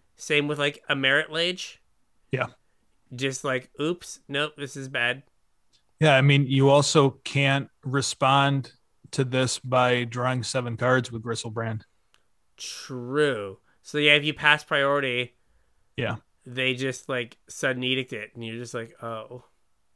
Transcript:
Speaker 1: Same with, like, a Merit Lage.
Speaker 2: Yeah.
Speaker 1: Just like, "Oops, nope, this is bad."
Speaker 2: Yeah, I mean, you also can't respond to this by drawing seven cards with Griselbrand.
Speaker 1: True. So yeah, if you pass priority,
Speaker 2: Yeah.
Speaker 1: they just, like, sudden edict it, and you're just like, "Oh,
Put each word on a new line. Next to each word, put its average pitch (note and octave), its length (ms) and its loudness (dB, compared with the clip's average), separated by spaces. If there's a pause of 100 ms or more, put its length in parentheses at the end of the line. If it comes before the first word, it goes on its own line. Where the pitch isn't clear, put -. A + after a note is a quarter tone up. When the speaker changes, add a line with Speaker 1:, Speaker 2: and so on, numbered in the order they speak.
(160)
Speaker 1:
Same D3 300 0
with, D3 120 -4
like, D3 280 -4
a D3 80 0
Merit C#3 380 2
Lage. E3+ 480 -6 (500)
Speaker 2:
Yeah. B2+ 180 -4 (640)
Speaker 1:
Just C3 280 -6
like, C3 280 -4 (100)
"Oops, F3 480 -8
nope, C#3+ 300 -4
this C#3 180 -12
is C3+ 140 -12
bad." B2+ 320 -4 (760)
Speaker 2:
Yeah, D#3 160 6
I C3 60 6
mean, C#3 260 6
you C3+ 220 4
also C#3 440 6 (120)
can't C#3 460 0 (140)
respond C#3 880 2 (380)
to C3+ 120 -2
this B2+ 340 0
by B2 460 2
drawing B2 380 -4
seven A#2+ 340 -6
cards B2+ 340 2
with A#2 120 -8
Griselbrand. A2+ 640 -6 (720)
Speaker 1:
True. B2 1040 -4 (220)
So - 160 -12
yeah, D3 200 4
if D3 80 0
you D3 100 -4
pass D3 300 4
priority, C#3 720 0 (640)
Speaker 2:
Yeah. A2+ 200 -4 (280)
Speaker 1:
they B2+ 300 -2
just, C3 340 -6
like, B2 300 -6 (100)
sudden C3 340 -4
edict B2+ 300 -4
it, G#2+ 220 -12
and A#2 100 -12
you're A2+ 140 -10
just A#2+ 160 -14
like, A#2 280 -12
"Oh, A2+ 420 -12 (520)